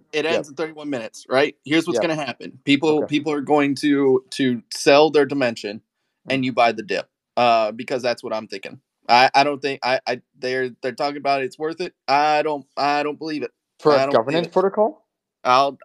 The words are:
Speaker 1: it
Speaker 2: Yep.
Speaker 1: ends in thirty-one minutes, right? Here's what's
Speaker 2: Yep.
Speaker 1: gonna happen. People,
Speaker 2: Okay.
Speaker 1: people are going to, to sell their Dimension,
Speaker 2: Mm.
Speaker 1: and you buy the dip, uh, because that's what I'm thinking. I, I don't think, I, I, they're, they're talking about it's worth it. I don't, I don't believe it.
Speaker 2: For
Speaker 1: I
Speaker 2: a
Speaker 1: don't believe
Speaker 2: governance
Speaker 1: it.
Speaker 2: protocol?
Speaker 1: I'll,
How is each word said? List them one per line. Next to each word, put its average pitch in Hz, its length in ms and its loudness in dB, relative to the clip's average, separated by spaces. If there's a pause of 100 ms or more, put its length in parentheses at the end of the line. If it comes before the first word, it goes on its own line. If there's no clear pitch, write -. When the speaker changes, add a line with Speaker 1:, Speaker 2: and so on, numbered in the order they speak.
(140)
Speaker 1:
it 151 160 -2
Speaker 2:
Yep. 165 60 0
Speaker 1:
ends 151 120 -4
in 143 80 -20
thirty-one 156 340 -10
minutes, 117 380 -10
right? 139 280 0 (100)
Here's 160 220 -2
what's 185 120 -2
Speaker 2:
Yep. - 0 -
Speaker 1:
gonna 165 160 -2
happen. 123 480 -12
People, 147 400 2
Speaker 2:
Okay. - 20 -6
Speaker 1:
people 147 280 -4
are 147 80 -4
going 143 340 0
to, 139 560 2
to 123 320 -2 (100)
sell 147 380 4
their 147 140 4
Dimension, 120 560 -6 (480)
Speaker 2:
Mm. 127 40 0
Speaker 1:
and 135 120 -2
you 127 80 -4
buy 117 180 4
the 110 120 -8
dip, 92 260 -6 (260)
uh, 117 380 2
because 123 280 -8
that's 120 220 -4
what 113 100 -8
I'm 110 140 -8
thinking. - 320 -16 (300)
I, 123 260 6
I 139 80 6
don't 143 180 -2
think, 139 220 -6
I, 127 240 0
I, 127 140 -4 (180)
they're, 127 300 -4 (120)
they're 127 120 -4
talking 143 240 -6
about 139 260 -2
it's 127 160 -10
worth 160 220 -6
it. 175 120 -10 (140)
I 151 360 2
don't, 147 220 -4 (120)
I 143 260 0
don't 147 160 -6
believe 151 240 -8
it. 120 80 -8 (280)
Speaker 2:
For 151 160 4
Speaker 1:
I - 20 4
Speaker 2:
a 135 100 2
Speaker 1:
don't 131 160 2
believe 156 200 0
Speaker 2:
governance 165 40 -8
Speaker 1:
it. - 60 -16
Speaker 2:
protocol? 196 520 0 (380)
Speaker 1:
I'll, 131 420 2